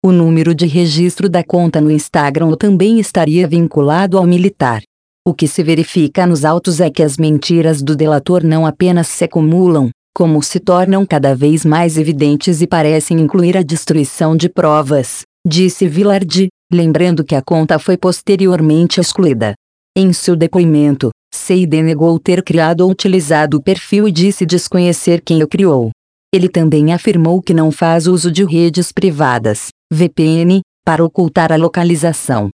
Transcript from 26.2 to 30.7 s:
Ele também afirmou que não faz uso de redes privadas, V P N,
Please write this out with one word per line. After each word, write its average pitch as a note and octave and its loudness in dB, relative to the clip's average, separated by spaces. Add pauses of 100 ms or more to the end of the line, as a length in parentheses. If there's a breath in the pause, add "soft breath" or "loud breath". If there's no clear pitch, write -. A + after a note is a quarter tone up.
Ele F#3 0
também D#3+ 2
afirmou F3 0
que - -2
não D#3+ 2
faz E3 0
uso F3 0
de F3+ 0
redes E3+ 0
privadas, C3 -2 (260)
V D#3+ 2
P - -2
N, E3+ 2 (240)